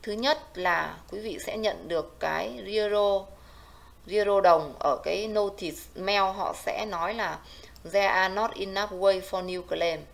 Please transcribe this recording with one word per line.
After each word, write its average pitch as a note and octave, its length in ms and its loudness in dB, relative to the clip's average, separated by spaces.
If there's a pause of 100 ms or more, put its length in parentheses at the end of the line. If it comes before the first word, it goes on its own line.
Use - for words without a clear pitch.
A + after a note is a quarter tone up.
Thứ G#3+ 80 -6
nhất C4 460 0
là D#3+ 400 0 (140)
quý G3+ 80 -8
vị G#3+ 260 -6
sẽ - 120 -4
nhận G3 300 -2
được D#3+ 320 -2
cái F3+ 460 -2
zero, G#3 600 2 (840)
zero G3 340 4
đồng D#3+ 380 6
ở C3+ 240 2
cái F#3+ 240 -2
notice G3+ 500 -2 (180)
mail, G3 260 0
họ F#3+ 340 -2 (100)
sẽ - 240 -2
nói F3+ 240 -4
là F#3 260 -4 (440)
"There G3 240 2
are F#3+ 280 2
not A3 160 0
enough G3 400 -4
way F#3+ 300 4
for F#3 240 -4
new F3+ 160 -4
claim." E3 380 0 (140)